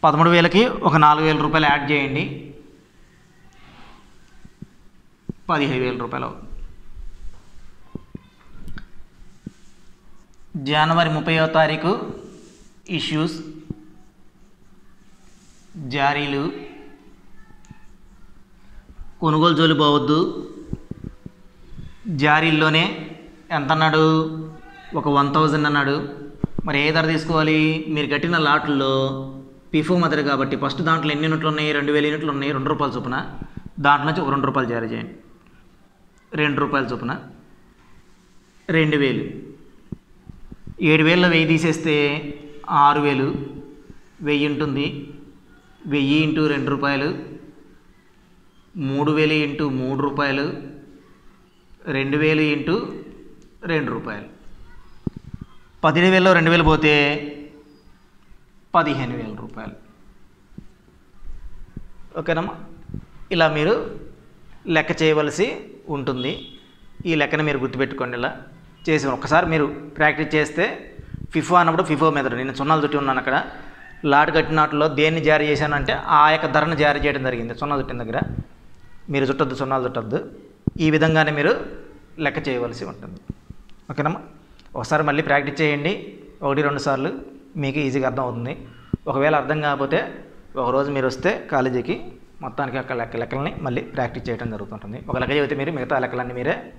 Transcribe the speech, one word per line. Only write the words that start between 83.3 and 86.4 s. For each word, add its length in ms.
ఓకేనమ్మా? 300
ఒకసారి 300
మళ్ళీ 200
ప్రాక్టీస్ 320
చేయండి 320